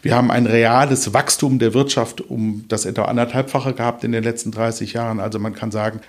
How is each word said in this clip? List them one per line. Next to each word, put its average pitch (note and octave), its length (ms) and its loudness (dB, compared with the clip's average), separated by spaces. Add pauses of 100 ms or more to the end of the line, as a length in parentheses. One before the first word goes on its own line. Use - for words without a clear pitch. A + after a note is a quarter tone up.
Wir - 120 2
haben B2 160 4
ein A#2+ 160 4
reales A#2 680 4
Wachstum C3 460 2
der A2+ 160 2
Wirtschaft C3 460 0
um A2 480 -4
das G#2+ 160 -2
etwa G#2 220 -2
anderthalbfache B2+ 640 0
gehabt A#2+ 320 -2
in A#2 80 -2
den A2+ 100 0
letzten A#2 300 -4
dreißig A2+ 400 -4
Jahren. A2+ 260 -4
Also G#2 220 -4
man G#2+ 120 -4
kann A2 200 -8
sagen, G#2+ 260 -4 (100)